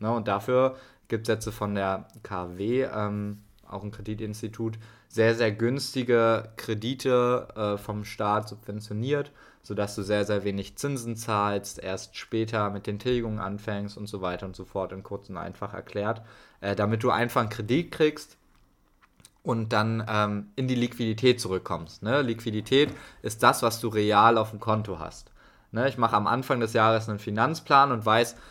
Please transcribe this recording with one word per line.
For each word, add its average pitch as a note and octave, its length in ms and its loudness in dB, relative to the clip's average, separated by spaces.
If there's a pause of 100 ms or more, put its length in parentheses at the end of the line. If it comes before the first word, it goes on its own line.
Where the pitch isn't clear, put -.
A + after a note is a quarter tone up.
Ne? A2 100 -2
Und A#2 160 -2
dafür B2+ 500 2 (300)
gibt's A2+ 220 -4
jetzt A2 220 0
von G2+ 260 -4
der F#2+ 320 -2 (160)
K F2+ 320 -8
W, A#2+ 280 0
ähm, G#2 520 -4 (320)
auch G2+ 160 -10
ein G#2 80 -8
Kreditinstitut, G#2+ 840 -6 (300)
sehr, A2+ 280 4
sehr A2+ 160 2
günstige A#2 1040 2
Kredite, B2 960 0
äh, G#2 240 0
vom G#2 260 -6
Staat G#2+ 440 0
subventioniert, G#2+ 840 -4 (320)
sodass G#2 320 -4
du G#2 80 -4
sehr, G#2 220 2
sehr G2+ 200 0
wenig G2 320 -4
Zinsen A#2+ 400 -4
zahlst, G#2 600 -2
erst - 380 -8
später A2 540 -2
mit G2 160 -8
den G2+ 120 -4
Tilgungen A2+ 400 -2
anfängst G2+ 580 -6
und G2+ 100 -10
so G2+ 140 -8
weiter F2+ 240 -4
und F#2 100 -8
so F#2 100 -14
fort, F#2+ 280 -6
in F#2+ 100 -12
kurz G2+ 280 -10
und F2+ 80 -10
einfach F#2 340 -8
erklärt, G#2+ 480 -4 (400)
äh, G2 160 -2
damit G#2+ 260 2
du B2 80 4
einfach A#2+ 300 2
einen A2 80 0
Kredit A#2+ 420 -2
kriegst - 460 0 (1040)
und A2+ 300 -2
dann, A2 360 0
ähm, G#2 480 0
in C3 120 -2
die B2+ 60 2
Liquidität A#2+ 640 2
zurückkommst. F#2 640 -6
Ne? B2 180 2
Liquidität A#2 720 2 (320)
ist - 200 -8
das, B2+ 200 6
was A#2 180 2
du A#2+ 80 -2
real G#2+ 480 6
auf G#2+ 140 2
dem G#2+ 100 -12
Konto G#2+ 380 -2
hast. - 340 -14 (400)
Ne? B2 160 2
Ich B2 80 -6
mache A#2 200 4
am G#2+ 100 2
Anfang B2+ 340 0
des A2+ 140 0
Jahres A2 340 4
einen G#2 100 -4
Finanzplan C#3 720 4
und A2 120 -2
weiß, A2+ 320 4 (140)